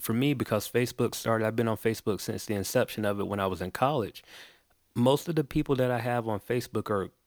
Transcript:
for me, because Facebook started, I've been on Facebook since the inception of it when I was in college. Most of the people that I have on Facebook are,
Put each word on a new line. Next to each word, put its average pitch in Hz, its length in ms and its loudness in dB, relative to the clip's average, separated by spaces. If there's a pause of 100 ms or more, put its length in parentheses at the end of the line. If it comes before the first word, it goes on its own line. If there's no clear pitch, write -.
for - 140 0
me, 135 180 2
because 113 380 0
Facebook 120 440 0
started, 113 300 0
I've 110 120 0
been 117 120 2
on 110 80 0
Facebook 110 440 -2
since 104 260 -6
the 110 80 -2
inception 104 500 0
of 101 160 0
it 95 60 -2
when 101 140 -2
I 98 60 2
was 92 140 -2
in 92 120 -4
college. 127 520 -2 (680)
Most 131 340 4
of 170 60 -2
the 156 100 2
people 147 320 0
that 127 140 2
I 123 80 0
have 120 300 -2
on 104 120 -2
Facebook 120 480 -4
are, 98 220 0 (160)